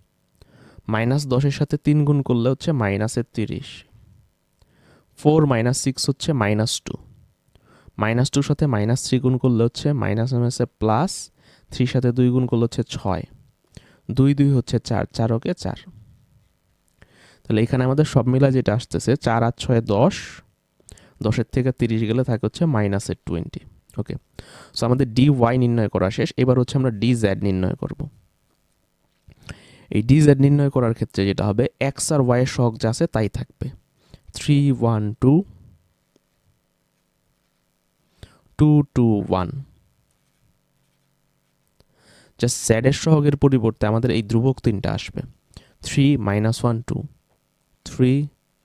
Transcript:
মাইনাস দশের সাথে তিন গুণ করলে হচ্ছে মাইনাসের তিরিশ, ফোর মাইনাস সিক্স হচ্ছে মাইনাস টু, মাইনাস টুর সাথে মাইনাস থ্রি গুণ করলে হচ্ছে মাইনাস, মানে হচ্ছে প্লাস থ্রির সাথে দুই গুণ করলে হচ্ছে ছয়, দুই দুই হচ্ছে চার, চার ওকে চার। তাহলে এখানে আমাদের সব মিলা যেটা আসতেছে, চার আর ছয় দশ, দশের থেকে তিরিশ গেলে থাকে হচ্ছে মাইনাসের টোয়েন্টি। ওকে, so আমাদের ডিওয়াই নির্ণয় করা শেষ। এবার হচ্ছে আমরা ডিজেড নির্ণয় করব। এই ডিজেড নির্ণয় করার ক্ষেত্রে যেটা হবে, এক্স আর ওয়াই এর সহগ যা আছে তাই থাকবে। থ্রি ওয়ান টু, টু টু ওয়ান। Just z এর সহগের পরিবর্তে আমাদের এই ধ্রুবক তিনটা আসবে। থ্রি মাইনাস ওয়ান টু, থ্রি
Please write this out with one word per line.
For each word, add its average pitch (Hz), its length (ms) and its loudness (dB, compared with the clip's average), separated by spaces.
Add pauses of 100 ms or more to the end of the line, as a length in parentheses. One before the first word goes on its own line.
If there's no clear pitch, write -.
(880)
মাইনাস 120 380 -2
দশের 131 240 0
সাথে 147 260 -4
তিন 147 280 0
গুণ 143 180 2
করলে 120 260 0
হচ্ছে 135 240 -2
মাইনাসের 110 520 -2 (100)
তিরিশ, - 500 -8 (1300)
ফোর 151 300 4
মাইনাস 120 320 0
সিক্স - 300 -4
হচ্ছে 147 240 -4
মাইনাস 107 480 0
টু, - 140 -8 (1040)
মাইনাস 117 320 0
টুর 143 120 0
সাথে 147 240 -2
মাইনাস 113 420 -2
থ্রি 131 100 2
গুণ 127 200 0
করলে 120 260 2
হচ্ছে 147 280 -2
মাইনাস, 113 420 -2
মানে 120 100 0
হচ্ছে 123 220 -2
প্লাস 110 640 -2 (400)
থ্রির 127 160 0
সাথে 127 260 0
দুই 123 180 2
গুণ 127 160 0
করলে 117 180 0
হচ্ছে 117 180 -2
ছয়, - 400 -6 (880)
দুই 131 240 2
দুই 143 160 2
হচ্ছে 123 280 0
চার, 104 340 -4
চার 117 200 -2
ওকে 151 220 -4
চার। - 220 -8 (1700)
তাহলে 110 200 0
এখানে 127 220 0
আমাদের 139 200 2
সব 120 220 2
মিলা 131 240 4
যেটা 131 240 0
আসতেছে, 120 420 -2
চার 117 260 0
আর 117 160 2
ছয় 120 220 0
দশ, 113 340 2 (1080)
দশের 110 300 0
থেকে 127 200 0
তিরিশ 113 300 -2
গেলে 113 220 0
থাকে 113 220 -2
হচ্ছে - 180 -4
মাইনাসের 104 520 0 (100)
টোয়েন্টি। - 340 -8 (380)
ওকে, - 160 -8 (600)
so - 100 -4
আমাদের 123 300 0
ডিওয়াই 127 440 2
নির্ণয় 120 300 2
করা 92 220 0
শেষ। - 260 -4
এবার 127 220 2
হচ্ছে 127 200 0
আমরা 131 120 0
ডিজেড 107 540 0
নির্ণয় 92 300 0
করব। - 340 -8 (1800)
এই 107 120 0
ডিজেড 139 380 6
নির্ণয় 143 300 4
করার 120 240 0
ক্ষেত্রে 98 320 -2
যেটা 98 200 0
হবে, 104 220 0 (120)
এক্স - 320 -4
আর 147 80 2
ওয়াই 123 200 2
এর 131 60 2
সহগ 120 320 -2
যা 113 120 -2
আছে 165 160 -2
তাই 110 220 -2
থাকবে। - 500 -10 (560)
থ্রি 147 220 0 (220)
ওয়ান 117 220 0 (200)
টু, 131 100 4 (3250)
টু 151 120 6 (240)
টু 123 120 2 (220)
ওয়ান। 92 200 -2 (3000)
Just 120 260 -2
z - 40 4 (180)
এর 135 160 2
সহগের 147 400 4
পরিবর্তে 117 460 2
আমাদের 113 260 0
এই 113 140 0
ধ্রুবক 120 340 2
তিনটা 104 240 -2 (100)
আসবে। - 220 -12 (640)
থ্রি 139 180 2 (240)
মাইনাস 107 360 0
ওয়ান 120 120 0 (120)
টু, - 80 -4 (920)
থ্রি 127 240 2 (520)